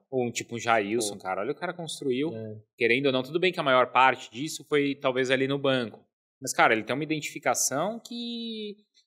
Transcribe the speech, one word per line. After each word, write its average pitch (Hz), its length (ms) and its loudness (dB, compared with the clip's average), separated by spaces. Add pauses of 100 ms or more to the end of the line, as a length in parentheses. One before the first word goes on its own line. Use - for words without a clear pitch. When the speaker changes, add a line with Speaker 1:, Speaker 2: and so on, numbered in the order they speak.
(120)
Speaker 1:
Um, 127 180 0
tipo, 117 260 -8
um 113 40 -6
Jailson, 107 560 0
Speaker 2:
Pô. 92 80 -18
Speaker 1:
cara, 92 180 -4
olha 120 100 -4
o 147 40 -4
cara 175 180 -8
construiu, 151 580 -4
Speaker 3:
É. 110 240 -10 (220)
Speaker 1:
querendo 123 300 4
ou 135 40 2
não, 127 120 0
tudo 151 160 -4
bem 180 120 2
que 180 80 -6
a 160 40 -2
maior 127 280 6
parte 127 380 4
disso 151 400 -8
foi, 143 240 2
talvez, 131 380 0
ali 131 160 2
no 139 100 -2
banco. 131 420 -2 (400)
Mas, 131 140 -8
cara, 143 200 6
ele 110 100 0
tem 123 120 -4
uma 147 80 -4
identificação 151 1040 -2
que 233 680 -8 (320)